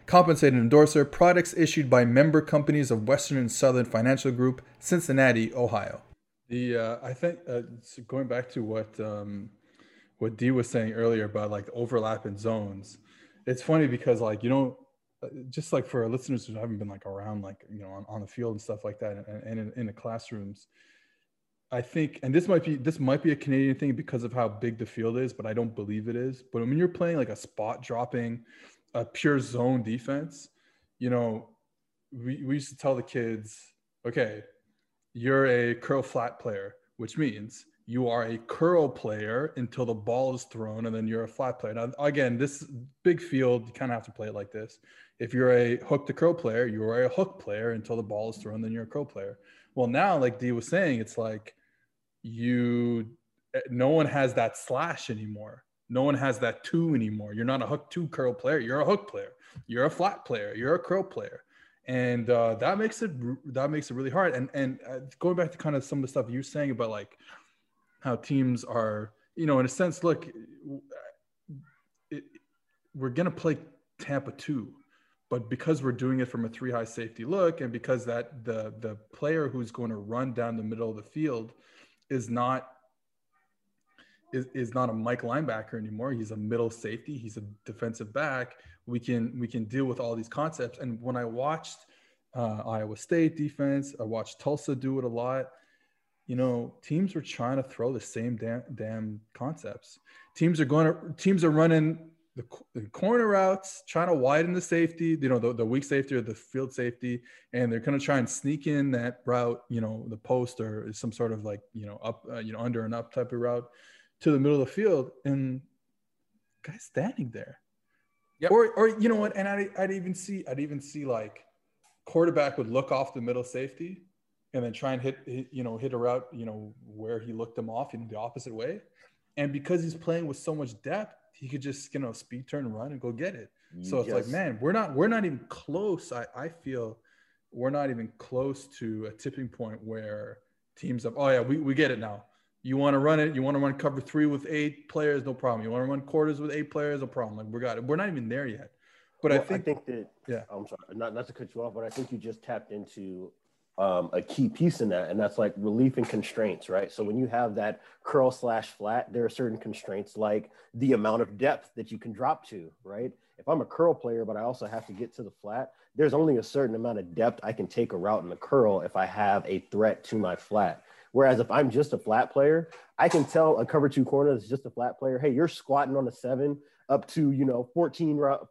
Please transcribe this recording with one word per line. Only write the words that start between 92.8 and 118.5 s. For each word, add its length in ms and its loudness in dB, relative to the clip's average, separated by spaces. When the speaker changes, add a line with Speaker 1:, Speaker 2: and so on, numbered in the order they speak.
Speaker 1:
State 440 2
defense, 600 -2
I 40 -8
watched 360 -6
Tulsa 360 -2
do 240 -2
it 80 -2
a 20 -2
lot. 400 -4
You 100 -4
know, 460 0
teams 320 -2
were 80 -4
trying 340 -4
to 60 0
throw 280 -4
the 100 -4
same 360 -6
damn, 260 -6
damn 440 -8
concepts. 640 -10
Teams 260 2
are 60 4
gonna, 280 4
teams 260 4
are 80 6
running 600 4
the 60 -8
co-, 320 -20
the 140 -8
corner 400 2
routes, 600 2
trying 200 0
to 60 4
widen 380 4
the 80 0
safety, 580 2
you 120 2
know, 80 6
the, 160 2
the 100 0
weak 200 0
safety 300 0
or 60 0
the 140 -6
field 360 -6
safety, 520 -4
and 180 0
they're 80 -2
gonna 180 0
try 200 2
and 100 0
sneak 380 -4
in 240 2
that 340 -2
route, 460 0
you 100 -2
know, 280 -6
the 100 -10
post 420 -2
or 320 -6
some 200 -6
sort 200 -2
of, 140 -8
like, 160 -8
you 140 -12
know, 180 -14
up, 260 -10
uh, 100 -10
you 120 -8
know, 60 -10
under 260 -2
and 100 -4
up 160 -8
type 220 -4
of 80 -4
route 260 -2
to 120 6
the 60 6
middle 220 4
of 60 2
the 60 -12
field, 400 2
and 360 -2
guys 200 -16
standing 480 -4
there. 300 -14
Speaker 2:
Yep. 100 2